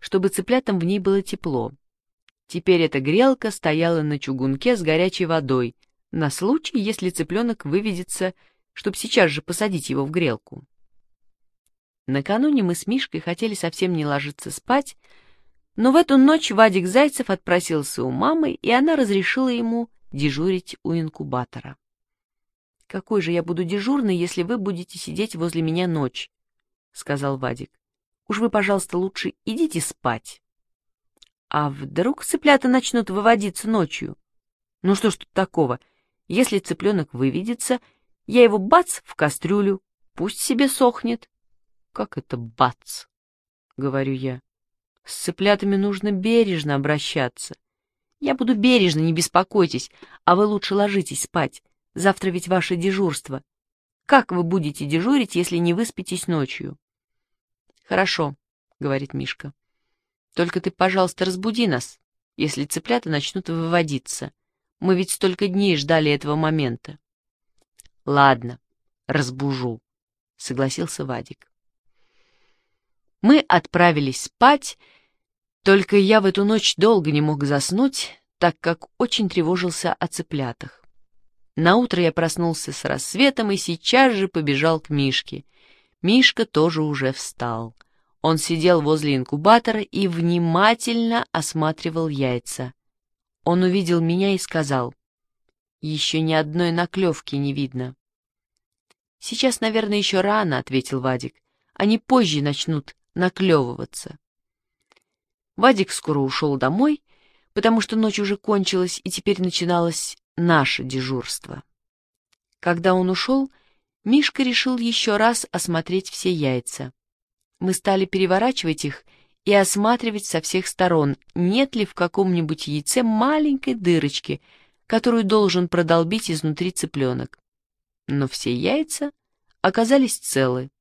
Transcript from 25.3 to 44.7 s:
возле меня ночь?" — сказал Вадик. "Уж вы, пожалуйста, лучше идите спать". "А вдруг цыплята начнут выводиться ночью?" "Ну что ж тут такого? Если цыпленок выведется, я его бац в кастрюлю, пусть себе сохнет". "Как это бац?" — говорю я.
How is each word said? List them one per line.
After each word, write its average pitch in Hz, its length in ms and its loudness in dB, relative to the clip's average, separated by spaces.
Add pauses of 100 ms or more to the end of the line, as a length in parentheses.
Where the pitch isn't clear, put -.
возле 165 280 -4
меня 165 260 -2
ночь?" — 151 420 -4 (600)
сказал 139 460 -6
Вадик. 127 320 -8 (580)
"Уж 208 100 -4
вы, 214 120 0
пожалуйста, 196 480 -2
лучше 185 360 -4 (100)
идите 254 360 -4
спать". - 600 -8 (1080)
"А 147 220 -2
вдруг 151 540 -4
цыплята 277 440 2
начнут 240 420 0
выводиться 208 580 0
ночью?" - 480 -2 (640)
"Ну 190 120 4
что 202 160 2
ж - 60 -2
тут - 160 -20
такого? 147 480 0 (480)
Если 220 300 0
цыпленок 185 560 -2
выведется, 185 680 -2 (460)
я 240 160 6
его 214 160 6
бац 320 460 2
в - 100 -20
кастрюлю, 190 680 0 (320)
пусть 185 240 -6
себе 269 300 2
сохнет". 240 600 0 (640)
"Как - 260 -8
это - 180 -8
бац?" — - 720 -4 (720)
говорю 135 360 -2
я. 131 280 -6 (640)